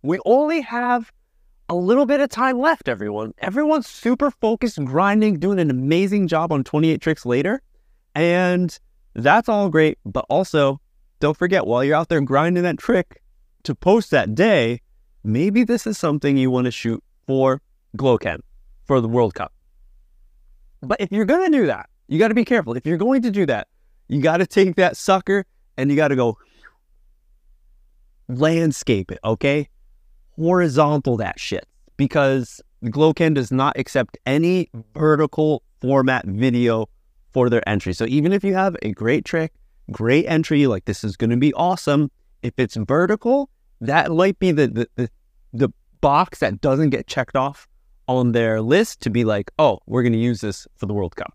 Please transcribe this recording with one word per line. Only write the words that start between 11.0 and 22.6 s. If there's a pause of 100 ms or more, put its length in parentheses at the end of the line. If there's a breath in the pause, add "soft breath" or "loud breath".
don't
forget,
while
you're
out
there
grinding
that
trick (400)
to
post
that
day, (420)
maybe
this
is
something
you
wanna
shoot (240)
for (340)
Gloken (440)
for
the
World
Cup. (1300)
But
if
you're
gonna
do
that, (180)
you
gotta
be
careful.